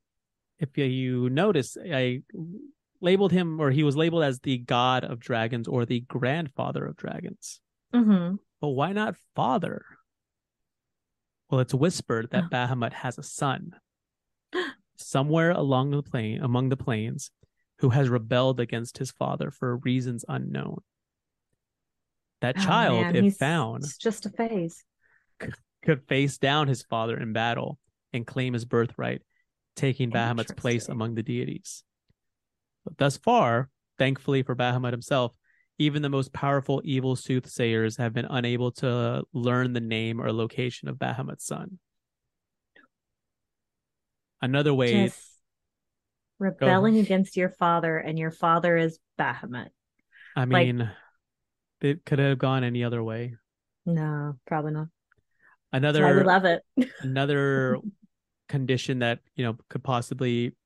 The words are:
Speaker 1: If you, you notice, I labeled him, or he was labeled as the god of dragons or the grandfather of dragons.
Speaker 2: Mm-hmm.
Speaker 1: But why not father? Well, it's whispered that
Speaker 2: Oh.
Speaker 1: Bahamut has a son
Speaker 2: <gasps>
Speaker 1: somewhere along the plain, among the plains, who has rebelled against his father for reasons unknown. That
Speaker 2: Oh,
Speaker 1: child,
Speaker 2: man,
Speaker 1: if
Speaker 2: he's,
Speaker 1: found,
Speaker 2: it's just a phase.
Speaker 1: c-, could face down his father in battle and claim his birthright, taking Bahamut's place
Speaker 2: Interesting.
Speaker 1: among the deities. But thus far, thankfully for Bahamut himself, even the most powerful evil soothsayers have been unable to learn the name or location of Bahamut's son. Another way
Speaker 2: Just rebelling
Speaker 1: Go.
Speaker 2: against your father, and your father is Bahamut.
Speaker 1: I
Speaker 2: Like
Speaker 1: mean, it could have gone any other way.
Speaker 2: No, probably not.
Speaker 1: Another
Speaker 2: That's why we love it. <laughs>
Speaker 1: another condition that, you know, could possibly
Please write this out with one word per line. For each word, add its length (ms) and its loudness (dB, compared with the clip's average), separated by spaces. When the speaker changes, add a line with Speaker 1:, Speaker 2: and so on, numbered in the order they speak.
Speaker 1:
If 180 -6
you, 80 2
you 440 0
notice, 520 0
I 420 -2
labeled 320 4
him, 300 2
or 100 4
he 120 4
was 120 4
labeled 280 4
as 180 0
the 160 0
god 480 2
of 160 -8
dragons 480 -2
or 160 0
the 160 -2
grandfather 840 -4
of 120 -10
dragons. 640 -12
Speaker 2:
Mm-hmm. 420 4
Speaker 1:
But 100 -4
why 220 0
not 240 -2
father? 520 -2
Well, 120 2
it's 120 -2
whispered 580 0
that 140 2
Speaker 2:
Oh. 40 -8
Speaker 1:
Bahamut 440 -2
has 240 -8
a 60 -12
son 520 -4
Speaker 2:
<gasps> 440 -8
Speaker 1:
somewhere 540 0
along 400 0
the 120 -2
plain, 400 -4
among 240 0
the 100 0
plains, 540 -6
who 100 4
has 200 4
rebelled 500 2
against 380 -6
his 120 -6
father 420 -4
for 260 -4
reasons 500 -2
unknown. 540 -6
That 180 0
Speaker 2:
Oh, 20 0
Speaker 1:
child, 400 4
Speaker 2:
man, 140 0
Speaker 1:
if 80 6
Speaker 2:
he's, 140 4
Speaker 1:
found, 460 0
Speaker 2:
it's 140 -12
just 280 -4
a 40 -8
phase. 540 -6
Speaker 1:
c-, 80 -10
could 260 0
face 300 0
down 300 2
his 160 -2
father 340 -4
in 160 -6
battle 460 -2
and 140 -6
claim 260 -4
his 120 -4
birthright, 560 -2
taking 340 0
Bahamut's 400 -2
place 220 -2
Speaker 2:
Interesting. 100 -8
Speaker 1:
among 220 -4
the 80 -4
deities. 600 -8
But 120 -12
thus 200 2
far, 520 2
thankfully 460 0
for 120 -4
Bahamut 360 0
himself, 420 -2
even 240 2
the 80 0
most 240 0
powerful 500 0
evil 320 0
soothsayers 840 -2
have 160 -2
been 160 -4
unable 440 -2
to 500 -2
learn 400 2
the 60 -2
name 420 -4
or 120 -2
location 560 -4
of 80 -8
Bahamut's 480 -6
son. 340 -12
Another 320 2
way 340 4
Speaker 2:
Just 140 -10
rebelling 580 4
Speaker 1:
Go. 60 6
Speaker 2:
against 340 2
your 140 2
father, 480 0
and 200 -4
your 140 -2
father 460 4
is 200 0
Bahamut. 480 -4
Speaker 1:
I 100 2
Speaker 2:
Like 40 0
Speaker 1:
mean, 400 4
it 240 -2
could 140 2
have 180 2
gone 260 0
any 200 -2
other 200 -2
way. 320 -6
Speaker 2:
No, 500 -2
probably 240 -2
not. 160 -4
Speaker 1:
Another 280 2
Speaker 2:
That's 120 8
why 40 6
we 60 8
love 220 6
it. 180 2
<laughs> 60 -20
Speaker 1:
another 760 2
condition 520 0
that, 200 0
you 100 -2
know, 120 -4
could 140 -8
possibly 720 -2